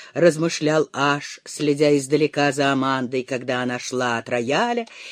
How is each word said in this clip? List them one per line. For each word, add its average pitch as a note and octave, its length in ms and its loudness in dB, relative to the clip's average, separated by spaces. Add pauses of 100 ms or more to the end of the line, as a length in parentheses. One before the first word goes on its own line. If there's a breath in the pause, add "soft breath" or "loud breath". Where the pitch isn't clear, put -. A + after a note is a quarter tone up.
(140)
размышлял D#3 800 2
Аш, C#3+ 500 -2
следя D3 540 2
издалека C#3+ 560 2
за C#3 180 2
Амандой, C3 520 0
когда B2+ 380 -4
она B2 160 -4
шла B2 420 -2
от - 100 -10
рояля F#3+ 580 0 (240 loud breath)